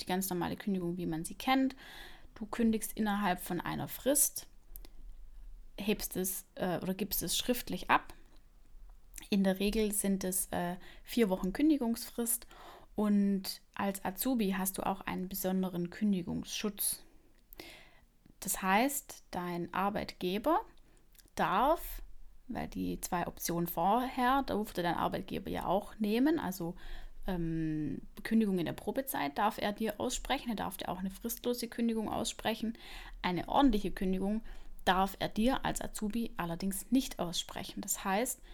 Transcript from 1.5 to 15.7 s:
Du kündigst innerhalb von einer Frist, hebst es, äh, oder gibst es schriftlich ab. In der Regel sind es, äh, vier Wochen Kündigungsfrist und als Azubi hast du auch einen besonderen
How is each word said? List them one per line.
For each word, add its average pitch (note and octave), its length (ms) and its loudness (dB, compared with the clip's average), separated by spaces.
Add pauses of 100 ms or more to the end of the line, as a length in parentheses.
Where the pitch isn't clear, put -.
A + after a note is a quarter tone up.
Du G#3+ 100 -8
kündigst A3+ 480 2
innerhalb G3+ 460 2
von F3 220 -4
einer D#3 260 -4
Frist, - 600 2 (1300)
hebst G3+ 400 -2
es, - 280 -4 (100)
äh, F3+ 240 0
oder F#3 140 -2
gibst G3 300 -2
es - 140 0
schriftlich - 520 -2
ab. - 240 4 (1160)
In G3 140 4
der F#3+ 160 4
Regel G#3 320 2
sind G3+ 320 2
es, F#3 280 0
äh, F3 240 0 (280)
vier A3+ 260 2
Wochen F#3 220 0
Kündigungsfrist A#3+ 960 2 (480)
und G3+ 640 4 (140)
als G3 300 0
Azubi G3 520 2
hast F#3+ 200 0
du - 80 0
auch G3 160 0
einen F#3 260 -4
besonderen F#3 640 0